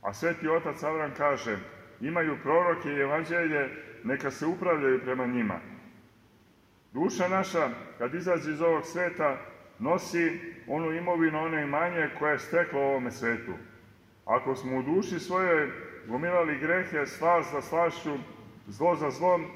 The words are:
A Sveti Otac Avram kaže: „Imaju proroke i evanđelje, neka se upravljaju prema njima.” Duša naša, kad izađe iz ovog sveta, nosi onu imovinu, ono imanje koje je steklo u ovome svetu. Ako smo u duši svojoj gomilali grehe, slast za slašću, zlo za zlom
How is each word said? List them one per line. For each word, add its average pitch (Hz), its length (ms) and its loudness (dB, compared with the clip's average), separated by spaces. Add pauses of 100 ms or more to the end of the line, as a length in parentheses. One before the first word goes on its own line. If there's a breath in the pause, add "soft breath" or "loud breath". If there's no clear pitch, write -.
A 101 100 -4
Sveti 160 360 -2
Otac 165 340 0
Avram 156 340 -2
kaže: 127 420 0 (420)
„Imaju 156 420 0
proroke 165 460 4
i 143 120 0
evanđelje, 156 680 2 (360)
neka 135 260 -2
se 165 160 -4
upravljaju 160 540 2
prema 127 260 -2
njima.” 110 340 0 (1300)
Duša 180 360 0
naša, 180 400 2 (300)
kad 123 160 -2
izađe 165 360 0
iz 151 120 -2
ovog 160 240 2
sveta, 165 500 0 (420)
nosi 165 600 0 (260)
onu 160 260 -2
imovinu, 165 460 2
ono 160 220 0
imanje 151 580 0
koje 151 140 2
je 139 60 2
steklo 160 420 0
u - 20 4
ovome 135 280 2
svetu. 113 420 -2 (760)
Ako 127 280 2
smo 127 220 -4
u 131 60 0
duši 175 360 0
svojoj 170 520 2 (360)
gomilali 156 520 0
grehe, 156 480 0
slast 160 460 2
za 139 100 -2
slašću, 160 520 0 (520)
zlo 151 300 2
za 147 140 0
zlom 165 460 2